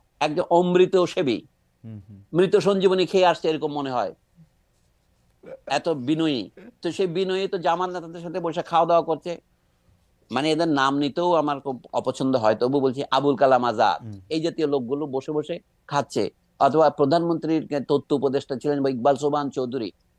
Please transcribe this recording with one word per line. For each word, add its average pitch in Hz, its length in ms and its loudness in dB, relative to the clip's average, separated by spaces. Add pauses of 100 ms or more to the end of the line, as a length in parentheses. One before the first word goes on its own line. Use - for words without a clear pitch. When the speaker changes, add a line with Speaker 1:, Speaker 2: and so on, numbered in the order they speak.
(200)
Speaker 1:
একজন 156 300 -2
অমৃত 180 540 4
সেবী, 135 340 -2 (460)
Speaker 2:
হুম, 110 160 -16
হুম। 98 200 -20 (140)
Speaker 1:
মৃত 180 240 2
সঞ্জীবনী 190 480 4
খেয়ে 185 200 2
আসছে 170 240 2
এরকম 151 240 -4
মনে 139 180 -4
হয়। 110 200 -2 (1600)
এত 147 220 -2
বিনয়ী। 147 520 -2 (380)
তো - 120 -6
সেই 190 160 -2
বিনয়ী 185 400 -2
তো 196 100 -6
জামাত 175 320 -2
নেতাদের 170 320 -12
সাথে 175 180 -8
বসে 165 220 -4
খাওয়া 170 240 0
দাওয়া 170 180 4
করছে। 160 280 -6 (1000)
মানে 131 200 0
এদের 165 160 2
নাম 139 300 2
নিতেও 147 360 -2
আমার 147 280 0
খুব 131 160 -6 (160)
অপছন্দ 131 420 -2
হয়, 110 200 4
তবু 127 240 0
বলছি 131 220 0 (100)
আবুল 139 240 2
কালাম 131 300 4
আজাদ, 110 340 2
Speaker 2:
হুম। 107 180 -14 (120)
Speaker 1:
এই 160 120 -4
জাতীয় 160 260 -2
লোকগুলো 143 400 -2
বসে 131 240 -6
বসে 151 240 -4 (320)
খাচ্ছে। 139 360 -2 (360)
অথবা 143 300 4
প্রধানমন্ত্রীর 160 800 0
কে 147 120 -4
তথ্য 143 360 -2
উপদেষ্টা 135 440 -2
ছিলেন 147 220 -2
বা 135 80 0
ইকবাল 131 260 2
সোবহান 143 340 -2
চৌধুরী, 123 400 -6 (300)